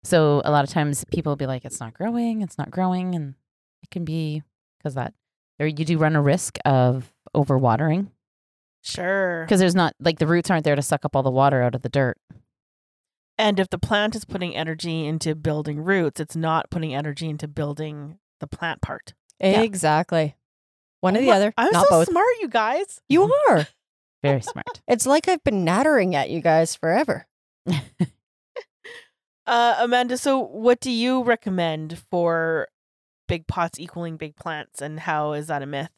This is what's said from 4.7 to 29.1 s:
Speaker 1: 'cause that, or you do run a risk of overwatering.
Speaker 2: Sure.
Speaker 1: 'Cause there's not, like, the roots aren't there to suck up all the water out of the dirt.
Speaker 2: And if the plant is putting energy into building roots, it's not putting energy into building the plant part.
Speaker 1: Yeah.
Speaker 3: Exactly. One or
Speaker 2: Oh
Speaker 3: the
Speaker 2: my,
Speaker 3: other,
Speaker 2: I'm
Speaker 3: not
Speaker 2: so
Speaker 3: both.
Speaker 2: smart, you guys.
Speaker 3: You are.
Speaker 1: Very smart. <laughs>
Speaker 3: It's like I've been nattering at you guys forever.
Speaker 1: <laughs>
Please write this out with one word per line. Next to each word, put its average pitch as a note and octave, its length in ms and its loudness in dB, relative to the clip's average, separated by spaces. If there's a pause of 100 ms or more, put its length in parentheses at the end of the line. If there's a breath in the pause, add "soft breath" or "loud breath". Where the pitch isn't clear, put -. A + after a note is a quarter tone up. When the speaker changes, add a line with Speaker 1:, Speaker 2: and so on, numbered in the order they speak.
Speaker 1:
'cause C#3+ 120 -6
that, B2+ 200 -6 (440)
or D3+ 80 0
you D#3 180 -2
do D#3+ 140 0
run D#3 160 2
a D3 80 4
risk C#3+ 420 0
of B2+ 480 2 (220)
overwatering. C#3+ 760 2 (720)
Speaker 2:
Sure. F3+ 680 -2
Speaker 1:
'Cause G3+ 100 4
there's F3+ 160 4
not, F3 240 2
like, E3 220 0
the D#3+ 60 2
roots E3+ 240 2
aren't E3 140 2
there D3 120 4
to C#3+ 60 -2
suck - 240 -2
up C#3 100 -2
all C3+ 80 2
the C3+ 60 2
water C3+ 320 4
out B2 120 0
of B2 80 -4
the B2 60 -6
dirt. C3 300 0 (1200)
Speaker 2:
And G#3 200 2
if F#3+ 120 0
the F3+ 80 -6
plant G#3+ 360 0
is G#3+ 120 -8
putting F3+ 280 -8
energy D#3+ 520 -4
into D#3 280 -4
building D3+ 480 -4
roots, E3+ 380 0
it's D#3 160 -8
not D#3+ 340 -2
putting D#3+ 240 -6
energy D3 360 -6
into D3+ 180 -8
building D3+ 680 -8 (220)
the C#3+ 60 -10
plant - 360 -8
part. - 320 -12 (260)
Speaker 1:
Yeah. F#3+ 220 2
Speaker 3:
Exactly. E3 760 0 (640)
One F#3 160 2
or A#3+ 40 2
Speaker 2:
Oh - 20 2
Speaker 3:
the C4+ 60 4
Speaker 2:
my, A3 80 8
Speaker 3:
other, G#3 200 2
Speaker 2:
I'm A#3 160 2
Speaker 3:
not - 160 6
Speaker 2:
so - 20 8 (100)
Speaker 3:
both. - 100 4
Speaker 2:
smart, F4+ 160 4 (140)
you E4+ 80 -4
guys. B3 600 -2
Speaker 3:
You F4 240 4 (160)
are. D#3+ 180 4 (560)
Speaker 1:
Very C#3 200 2
smart. - 420 -10
<laughs> - 40 -16
Speaker 3:
It's A#3+ 180 2
like D4 220 2
I've F4+ 140 0
been G3+ 220 0
nattering G3 500 2
at C#3 160 -2
you E3 100 -6
guys D#3+ 360 2
forever. F#3 560 -2
Speaker 1:
<laughs> - 40 -20 (2000 loud breath)